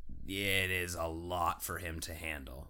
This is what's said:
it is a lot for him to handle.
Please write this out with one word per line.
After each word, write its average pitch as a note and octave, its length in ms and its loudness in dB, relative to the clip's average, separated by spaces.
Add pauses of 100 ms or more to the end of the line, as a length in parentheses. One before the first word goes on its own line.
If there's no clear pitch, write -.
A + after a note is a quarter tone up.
(280)
it F#2+ 440 4
is F2+ 240 2
a E2 120 0
lot E2+ 560 2
for E2+ 160 -4
him E2 220 -4
to F2 120 -4
handle. D2+ 560 -6